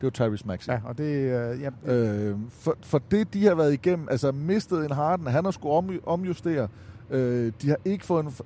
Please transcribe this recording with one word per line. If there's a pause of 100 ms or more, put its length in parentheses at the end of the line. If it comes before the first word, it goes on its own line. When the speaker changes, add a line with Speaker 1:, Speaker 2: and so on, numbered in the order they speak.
Speaker 1:
det
var
Tyrese
Maxey.
Speaker 2:
Ja,
og
det...
Øh,
ja.
Speaker 1:
Øh, (140)
for,
for (120)
det,
de
har
været
igennem,
altså
mistet
en
Harden,
han
har
skulle
om-, (160)
omjustere, (420)
øh, (100)
de
har
ikke
fået
en, (140)